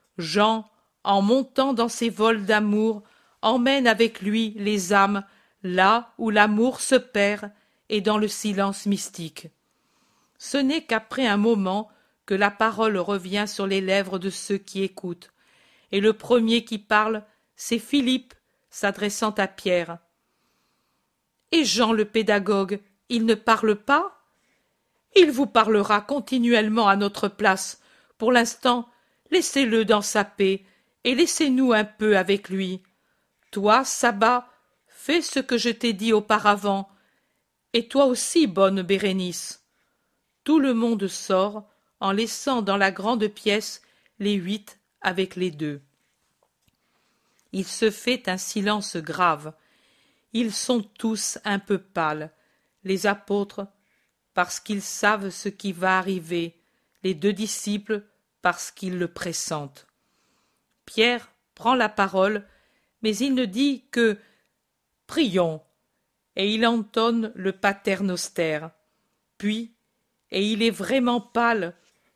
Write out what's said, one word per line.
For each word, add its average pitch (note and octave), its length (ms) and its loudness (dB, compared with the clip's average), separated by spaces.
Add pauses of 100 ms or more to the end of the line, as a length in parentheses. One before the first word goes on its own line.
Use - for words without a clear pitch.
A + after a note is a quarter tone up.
(180)
Jean, G#3 520 0 (340)
en G3 180 2
montant C4 520 2
dans A#3 160 0
ses A#3 200 -2
vols G#3 360 0
d'amour, G#3+ 580 0 (380)
emmène B3 460 2
avec A3+ 340 2
lui G#3+ 360 -2
les G3+ 360 -2
âmes G3 320 2 (380)
là F#3+ 540 2
où A3+ 120 -2
l'amour G#3+ 500 4
se - 160 2
perd G#3 560 0 (380)
et G#3 120 0
dans G#3+ 160 0
le G#3+ 100 0
silence G3 580 -4
mystique. F3 640 -6 (920)
Ce - 200 -4
n'est C#4+ 280 0
qu'après A#3 420 -2
un G3+ 100 2
moment G#3 520 0 (360)
que G3 80 -2
la G3+ 180 4
parole A3 460 0
revient G3 500 -2
sur G3 200 -4
les G3 140 0
lèvres F#3+ 380 0
de F#3+ 100 -4
ceux - 280 -4
qui G3 260 -6
écoutent. F#3 480 -10 (600)
Et G3 80 0
le G#3+ 140 4
premier A3+ 500 2
qui A3+ 140 -8
parle, G#3+ 460 0 (320)
c'est - 240 -4
Philippe, B3+ 540 -2 (360)
s'adressant G3+ 600 -4
à G3+ 160 -2
Pierre. F3 500 -4 (1500)
Et D#4+ 140 4
Jean A3 280 2
le G#3+ 120 2
pédagogue, G3+ 720 0 (300)
il A3+ 160 0
ne A3 100 4
parle G#3+ 400 2
pas ? - 480 -2 (920)
Il F4 140 8
vous B3+ 160 0
parlera G#3 560 2
continuellement A#3 840 0
à G3 80 6
notre G3+ 320 -2
place. F#3+ 520 -2 (380)
Pour A3+ 140 0
l'instant, A#3+ 580 0 (400)
laissez-le B3+ 560 2
dans G#3 160 2
sa G3+ 220 0
paix F#3+ 400 -2 (400)
et B3 100 2
laissez-nous C4 600 2
un G#3+ 100 4
peu G#3 340 2
avec G3 320 0
lui. F#3 320 -4 (680)
Toi, G#3+ 340 4
Saba, A#3+ 640 0 (380)
fais - 340 -2
ce - 180 -4
que B3+ 200 -2
je A#3+ 100 -2
t'ai A#3 240 -2
dit A3 180 -2
auparavant. G#3 800 2 (840)
Et A#3 140 -2
toi C#4 180 2
aussi, C4 420 2
bonne F#3+ 340 2
Bérénice. F#3 840 -4 (800)
Tout D#4 160 4
le B3+ 140 2
monde A3+ 340 0
sort, G3+ 600 -2 (300)
en F#3+ 120 -2
laissant A3+ 500 -2
dans G3 160 0
la G3 140 2
grande G#3+ 360 -2
pièce G#3 540 -4 (380)
les G#3 140 0
huit G3 460 -6 (220)
avec F#3 340 -4
les F3+ 160 -4
deux. D3 300 -8 (1700)
Il F#3+ 140 -6
se - 260 -2
fait B3 360 -4
un F#3 100 -2
silence G3+ 600 -4
grave. D#3 560 -2 (800)
Ils A3+ 180 0
sont A#3+ 300 -2
tous - 640 -6
un G3 140 -2
peu G3+ 180 -2
pâles, D#3 560 -6 (500)
les F#3+ 240 -2
apôtres, G3+ 600 -4 (640)
parce F3+ 260 -2
qu'ils G3+ 220 -6
savent G3+ 480 -2
ce - 180 -10
qui G3 240 -8
va F#3 260 0
arriver, F3 640 -4 (440)
les F#3 100 0
deux F3+ 180 0
disciples, G#3 720 -6 (380)
parce - 300 -2
qu'ils F#3 260 -8
le F3 100 -4
pressentent. D#3 800 -10 (1000)
Pierre A#3 460 -2 (240)
prend B3 200 0
la A3+ 120 2
parole, G3+ 580 0 (560)
mais G#3+ 140 0
il C4 180 0
ne B3+ 120 0
dit B3+ 460 -2
que « A3+ 260 2 (880)
Prions », F3 540 0 (720)
et G3+ 180 0
il A3+ 120 0
entonne A3+ 680 0
le F#3+ 180 -4
Pater G3 480 -2
Noster. E3 640 -4 (720)
Puis, G#3+ 380 -6 (560)
et G#3 200 0
il A3 120 -2
est A3+ 80 4
vraiment A#3+ 500 0
pâle, A#3 540 -2 (400)